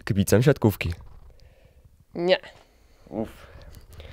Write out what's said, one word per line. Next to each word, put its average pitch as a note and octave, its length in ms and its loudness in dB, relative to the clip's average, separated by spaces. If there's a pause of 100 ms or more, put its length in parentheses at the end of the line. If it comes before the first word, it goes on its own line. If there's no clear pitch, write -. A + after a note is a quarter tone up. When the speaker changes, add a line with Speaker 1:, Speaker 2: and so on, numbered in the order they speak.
Speaker 1:
kibicem G2+ 400 2
siatkówki. A2 500 0 (1200)
Speaker 2:
Nie. F3 220 0 (720)
Speaker 1:
Uff. G#2 200 -8 (840)